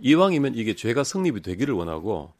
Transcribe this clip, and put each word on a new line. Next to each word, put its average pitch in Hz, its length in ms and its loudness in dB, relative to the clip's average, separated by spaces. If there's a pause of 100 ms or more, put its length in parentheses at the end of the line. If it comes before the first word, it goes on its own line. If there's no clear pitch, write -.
이왕이면 147 540 4
이게 110 200 -2
죄가 120 300 0
성립이 160 380 -2
되기를 113 320 -2
원하고 85 640 -4